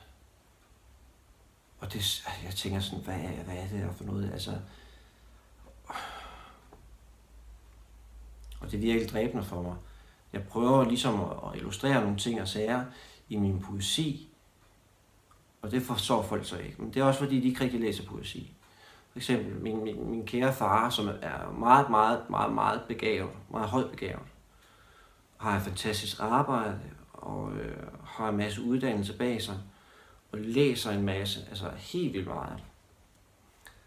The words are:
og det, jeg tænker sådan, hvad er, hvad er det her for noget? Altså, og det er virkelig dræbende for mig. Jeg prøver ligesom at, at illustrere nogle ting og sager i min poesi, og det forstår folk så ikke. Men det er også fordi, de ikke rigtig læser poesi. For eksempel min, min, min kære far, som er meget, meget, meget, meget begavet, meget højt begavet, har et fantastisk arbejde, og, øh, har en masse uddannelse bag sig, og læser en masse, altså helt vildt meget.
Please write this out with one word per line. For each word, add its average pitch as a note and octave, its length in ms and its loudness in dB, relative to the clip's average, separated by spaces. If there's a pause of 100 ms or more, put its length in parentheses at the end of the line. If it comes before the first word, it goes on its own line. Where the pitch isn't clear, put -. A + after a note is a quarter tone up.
(1800)
og - 140 -8
det, - 320 -2 (200)
jeg F#2+ 100 -8
tænker G2 260 -2
sådan, - 240 -4
hvad F#2 100 -6
er, F2+ 300 -6
hvad F2+ 120 -6
er F#2 120 -6
det G2+ 100 -4
her F#2+ 140 -2
for G2+ 120 -12
noget? G2+ 280 -2
Altså, G2 260 -6 (4000)
og - 100 -10
det A2 40 -4
er G#2 40 -2
virkelig A2+ 300 4
dræbende G#2+ 360 0
for F2+ 180 -4
mig. F2+ 140 -4 (560)
Jeg G2 140 -6
prøver B2 380 6
ligesom A#2 360 2
at, - 300 -4
at - 60 -8
illustrere C3 440 2
nogle G2+ 180 2
ting A2+ 220 0
og F#2+ 80 -2
sager A2+ 360 0 (440)
i G#2+ 80 -4
min G2 240 2
poesi, G2+ 680 -2 (1300)
og G#2 80 -6
det B2+ 120 2
forstår A2+ 400 2
folk - 240 -2
så F2+ 100 -8
ikke. G2+ 260 -8
Men A2 120 -6
det C3 60 2
er C3+ 40 6
også C3+ 160 6
fordi, C3+ 200 4
de B2+ 80 4
ikke B2+ 160 2
rigtig B2 160 0
læser G2 260 0
poesi. - 480 -10 (580)
For - 60 -12
eksempel G#2 440 0
min, A2 220 -2
min, A2 260 -4
min A2+ 160 -2
kære B2+ 280 4
far, A2+ 360 4
som G#2+ 180 2
er D2 420 -4
meget, C3 400 8
meget, A2 400 6
meget, G#2 220 2
meget G#2 360 2
begavet, G#2 440 0 (180)
meget A2 180 -2
højt B2 220 0
begavet, - 360 -8 (1080)
har G#2+ 200 2
et G2 60 0
fantastisk G2+ 580 -4
arbejde, A2+ 600 2 (320)
og, G#1 400 -6
øh, G#1+ 400 -8 (120)
har A2 240 -4
en G#2 80 0
masse G#2 260 0
uddannelse A#2+ 560 0
bag A#2+ 240 0
sig, G2+ 160 -6 (720)
og G#2+ 60 -6
læser A#2 520 2
en G2+ 120 2
masse, G2 460 0
altså G2 220 -6
helt - 420 -4
vildt F#2+ 160 -4
meget. - 360 -8 (1200)